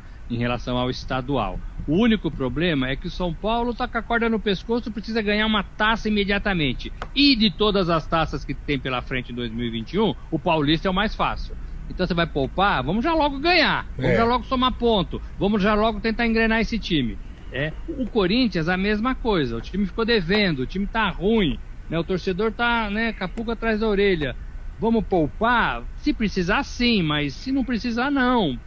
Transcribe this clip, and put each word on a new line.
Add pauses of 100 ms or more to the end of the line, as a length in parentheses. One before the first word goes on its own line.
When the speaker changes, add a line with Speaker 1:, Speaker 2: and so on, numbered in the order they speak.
(280)
Speaker 1:
em
relação
ao
estadual. (260)
O
único
problema
é
que
o
São
Paulo
tá
com
a
corda
no
pescoço,
precisa
ganhar
uma
taça
imediatamente. (220)
E
de
todas
as
taças
que
tem
pela
frente
em
dois
mil
e
vinte
e
um, (160)
o
Paulista
é
o
mais
fácil. (340)
Então
você
vai
poupar?
Vamos
já
logo
ganhar. (100)
Vamos
Speaker 2:
É.
Speaker 1:
já
logo
somar
ponto. (160)
Vamos
já
logo
tentar
engrenar
esse
time. (360)
É, (160)
o
Corinthians,
a
mesma
coisa.
O
time
ficou
devendo,
o
time
tá
ruim, (320)
né?
O
torcedor
tá,
né,
com
a
pulga
atrás
da
orelha. (440)
Vamos
poupar? (140)
Se
precisar,
sim,
mas
se
não
precisar,
não,